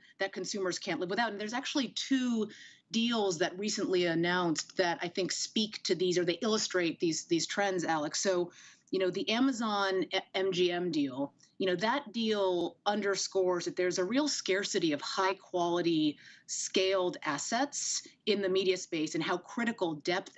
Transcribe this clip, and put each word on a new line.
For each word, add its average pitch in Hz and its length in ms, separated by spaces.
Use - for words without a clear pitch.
that 196 160
consumers 185 460
can't 165 200
live 180 120
without. 220 180
And 202 100
there's 214 140
actually 262 360
two 247 580
deals 214 480
that 175 220
recently 190 460
announced 170 720
that 175 240
I 170 80
think 180 240
speak - 500
to - 100
these, 175 240
or 180 60
they 170 180
illustrate 202 600
these, 165 240
these 160 200
trends, 190 380
Alex. 160 380
So, 175 280
you 190 80
know, 185 100
the 180 180
Amazon 214 800
M 190 200
G 175 180
M 175 180
deal, 143 440
you 190 100
know, 180 80
that 220 380
deal 196 720
underscores 190 800
that 175 100
there's 180 220
a 185 80
real 269 240
scarcity 190 640
of 139 80
high 190 320
quality 170 840
scaled 190 800
assets - 840
in 202 160
the 190 60
media 185 300
space, 160 380
and 165 80
how 175 140
critical 214 580
depth 180 420